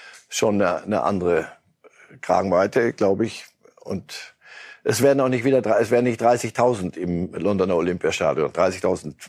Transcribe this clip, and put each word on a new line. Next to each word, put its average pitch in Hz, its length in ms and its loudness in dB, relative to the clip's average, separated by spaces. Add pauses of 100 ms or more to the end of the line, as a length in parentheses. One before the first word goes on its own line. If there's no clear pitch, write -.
(300)
schon 104 320 0
eine, 87 200 0
eine 98 200 -2
andere 87 440 0 (760)
Kragenweite, 95 720 0
glaub 101 260 0
ich. 113 240 -6 (380)
Und - 320 -10 (680)
es 117 200 -2
werden 139 180 4
auch 131 80 2
nicht 123 160 -2
wieder 131 160 4
drei, 104 200 2
es 110 100 0
werden 123 160 2
nicht 117 160 -2
dreißigtausend 117 720 0
im 87 380 -4
Londoner 95 420 0
Olympiastadion, 80 720 0
dreißigtausend 92 640 -2 (140)